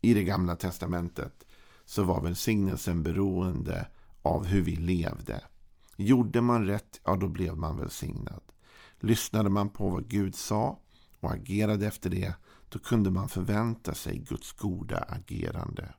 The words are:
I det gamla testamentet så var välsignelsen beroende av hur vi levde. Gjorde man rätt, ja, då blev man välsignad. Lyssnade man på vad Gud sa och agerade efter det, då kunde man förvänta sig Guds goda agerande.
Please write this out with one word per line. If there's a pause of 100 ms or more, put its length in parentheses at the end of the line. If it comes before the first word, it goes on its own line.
I
det
gamla
testamentet (380)
så
var
välsignelsen
beroende (340)
av
hur
vi
levde. (540)
Gjorde
man
rätt,
ja,
då
blev
man
välsignad. (580)
Lyssnade
man
på
vad
Gud
sa (400)
och
agerade
efter
det, (340)
då
kunde
man
förvänta
sig
Guds
goda
agerande.